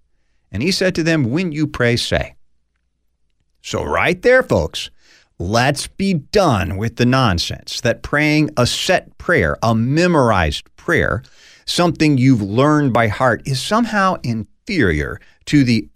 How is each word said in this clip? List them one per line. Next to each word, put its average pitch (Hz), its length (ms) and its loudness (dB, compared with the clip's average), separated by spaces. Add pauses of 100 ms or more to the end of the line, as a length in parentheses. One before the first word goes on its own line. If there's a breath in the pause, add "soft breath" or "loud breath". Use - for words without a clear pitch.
(520)
"And 101 100 -6
he 175 80 -2
said 185 260 -2
to 175 60 -2
them, 156 280 0
'When 170 200 -2
you 151 160 -2
pray, 120 300 0
say.'" - 380 -4 (1300)
So - 220 -6
right 107 400 -2
there, 254 220 4
folks, - 440 -2 (480 soft breath)
let's 117 520 -2
be 196 260 -4
done 120 600 0
with 113 180 -6
the 123 100 0
nonsense 123 760 0
that - 240 -2
praying 151 520 0
a 123 100 2
set - 520 -2
prayer, 101 460 0
a 113 100 2
memorized 120 1000 0
prayer, 127 480 -2 (420 soft breath)
something 156 500 0
you've 123 240 4
learned 135 520 2
by 117 160 2
heart, 117 360 0
is 131 160 -4
somehow 208 640 0
inferior 104 1000 -4 (260 soft breath)
to 143 180 4
the 117 320 0